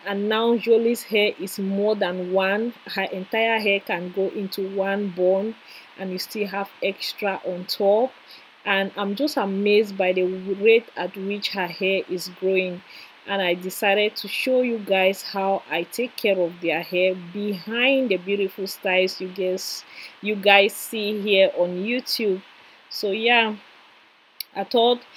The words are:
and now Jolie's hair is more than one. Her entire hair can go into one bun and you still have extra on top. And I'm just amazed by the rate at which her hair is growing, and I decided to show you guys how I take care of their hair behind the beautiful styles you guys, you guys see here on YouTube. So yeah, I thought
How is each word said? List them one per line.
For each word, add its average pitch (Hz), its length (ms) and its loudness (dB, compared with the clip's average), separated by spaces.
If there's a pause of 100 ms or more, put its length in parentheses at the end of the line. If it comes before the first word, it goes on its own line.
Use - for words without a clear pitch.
and 202 240 -2
now 226 260 2
Jolie's 233 480 2
hair 208 340 2
is 190 220 -8
more 202 360 0
than 180 360 -2
one. 196 420 0 (120)
Her - 180 -4
entire 220 560 -2
hair 202 220 2
can 180 320 -6
go 190 160 0
into 196 440 -6
one 196 360 -2
bun 190 440 0 (460)
and 190 100 -8
you 185 80 -6
still 202 300 -6
have 196 220 -6 (120)
extra 196 640 -4
on 180 200 -6
top. 214 480 2 (500)
And 196 320 0
I'm 202 200 -2
just 277 200 -2
amazed 202 640 2
by 185 160 2
the 185 100 2
rate 196 720 2
at 180 220 -6
which 202 320 -4
her 185 180 -4
hair 190 420 -2
is 180 200 -6 (100)
growing, 185 420 0 (440)
and 196 160 -2
I 180 120 2
decided 202 640 0
to 202 120 -10
show 254 320 0
you 233 180 0
guys 190 420 2
how 196 480 -2
I 165 140 -2
take 240 320 -6
care 196 240 2
of 175 220 0
their 165 200 0
hair 185 340 2 (180)
behind 226 760 0
the 185 80 2
beautiful 196 500 -4
styles 185 520 0
you 185 80 -8
guys, 185 560 -6 (380)
you 208 140 -2
guys 202 380 6
see 214 480 -6
here 196 360 4
on 180 260 -2
YouTube. 220 580 -2 (480)
So 202 220 -4
yeah, 220 460 2 (1000)
I 196 80 -4
thought 240 380 4 (160)